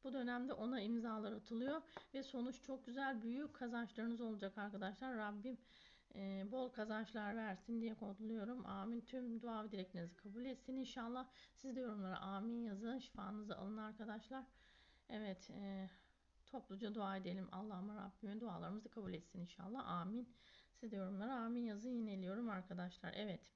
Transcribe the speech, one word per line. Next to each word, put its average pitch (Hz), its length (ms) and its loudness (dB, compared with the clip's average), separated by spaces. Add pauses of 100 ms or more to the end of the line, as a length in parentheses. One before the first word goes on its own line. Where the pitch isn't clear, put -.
Bu 262 100 0
dönemde 247 400 4
ona 240 280 4
imzalar 220 500 4
atılıyor 240 500 2 (320)
ve 269 100 0
sonuç 254 400 0
çok 262 220 -4
güzel, 254 360 2
büyük 262 320 0
kazançlarınız 233 680 0
olacak 208 360 0
arkadaşlar. 208 600 0
Rabbim, 214 400 0 (580)
e, 196 360 0
bol 254 180 2
kazançlar 214 680 0
versin 226 460 0
diye 226 120 2
kodluyorum. 220 720 0
Amin. 202 360 0
Tüm 233 400 0
dua 226 220 0
ve 214 80 -4
dileklerinizi 185 440 -2
kabul 214 300 -6
etsin 262 300 -2
inşallah. 247 520 0 (280)
Siz 262 200 -4
de 262 40 0
yorumlara 208 400 0
amin 208 420 0
yazın. 226 380 0
Şifanızı 208 580 -4
alın 202 200 -2
arkadaşlar. 220 680 -4 (640)
Evet, 208 400 -2
e, 196 400 -2 (560)
topluca 214 500 -2
dua 196 220 2
edelim. 185 340 0
Allah'ıma 202 440 -2
Rabbime 202 440 -4
dualarımızı 208 500 -2
kabul 190 240 -2
etsin 180 260 -6
inşallah. 185 480 -4
Amin. 185 420 0 (440)
Siz 226 180 -6
de 214 40 -2
yorumlara 196 400 2
amin 240 280 4
yazın. 220 280 0
Yineliyorum 214 580 2
arkadaşlar. 180 680 0
Evet. 208 380 -2